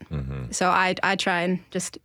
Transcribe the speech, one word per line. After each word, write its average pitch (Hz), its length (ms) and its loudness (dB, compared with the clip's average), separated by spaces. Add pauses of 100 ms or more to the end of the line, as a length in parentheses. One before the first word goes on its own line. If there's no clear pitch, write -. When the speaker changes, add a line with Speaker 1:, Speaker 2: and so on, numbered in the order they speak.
(100)
Speaker 1:
Mm-hmm. 139 400 -4
Speaker 2:
So 185 180 2
I, 185 340 4
I 190 140 2
try 185 260 0
and 180 180 0 (100)
just - 340 -4